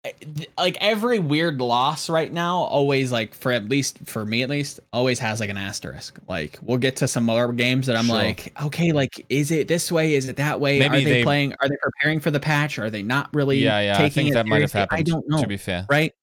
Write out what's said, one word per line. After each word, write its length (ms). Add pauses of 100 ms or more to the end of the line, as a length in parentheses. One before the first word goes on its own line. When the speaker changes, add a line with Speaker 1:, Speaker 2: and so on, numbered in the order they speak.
Speaker 1:
Eh, 80 (240)
th-, 200
like, 240
every 380
weird 420
loss 480
right 240
now 260
always, 520
like, 240
for 180
at 160
least, 380
for 180
me 180
at 80
least, 280 (140)
always 260
has, 220
like, 100
an 60
asterisk. 640 (100)
Like, 340
we'll 160
get 180
to 120
some 200
other 240
games 360
that 80
I'm 100
Speaker 2:
Sure. 80
Speaker 1:
like, 380 (100)
"Okay, 300
like, 360
is 220
it 180
this 220
way? 240
Is 140
it 80
that 240
way? 180
Speaker 2:
Maybe 200
Speaker 1:
Are 20
they 40
Speaker 2:
they 200
Speaker 1:
playing, 360
are 80
they 140
preparing 380
for 100
the 100
patch? 380
Are 120
they 120
not 320
really 240
Speaker 2:
Yeah, 220
yeah, 140
I 20
Speaker 1:
taking 140
Speaker 2:
think 200
Speaker 1:
it 40
Speaker 2:
that 120
might 160
have 80
Speaker 1:
seriously?" 80
I 200
Speaker 2:
happened, 80
Speaker 1:
don't 220
know, 140
Speaker 2:
to 60
be 80
fair. 340
Speaker 1:
right? 320